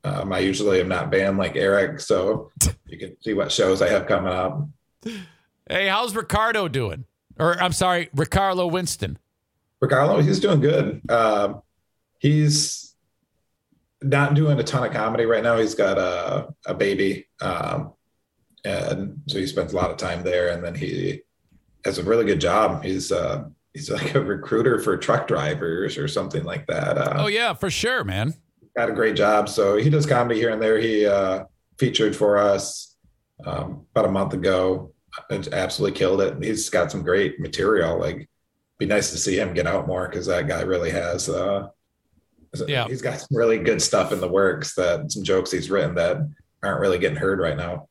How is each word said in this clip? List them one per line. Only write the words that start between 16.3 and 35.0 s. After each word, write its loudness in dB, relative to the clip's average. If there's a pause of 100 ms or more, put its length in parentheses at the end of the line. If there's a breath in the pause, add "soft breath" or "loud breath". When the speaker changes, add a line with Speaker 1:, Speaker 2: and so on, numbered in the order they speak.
Speaker 1:
a -6
baby, 0 (140)
um, -4 (720)
and -6
so -4
he -2
spends -4
a -6
lot 0
of -10
time -6
there. 0
And -4
then -8
he -6 (640)
has -4
a -6
really 2
good 2
job. 0
He's, -4
uh, -2 (280)
he's -12
like -4
a 4
recruiter 0
for 2
truck 0
drivers -2
or -4
something -4
like -8
that. -2
Uh, 0
Speaker 2:
Oh, 0
yeah, 0
for -4
sure, -2
man. -2 (420)
Speaker 1:
Got 0
a -4
great 2
job. 4
So 2
he 4
does 4
comedy 2
here 2
and -2
there. 4
He, 2
uh, 2 (340)
featured 2
for 4
us, 0 (500)
um, -8
about 2
a 0
month 0
ago 0 (400)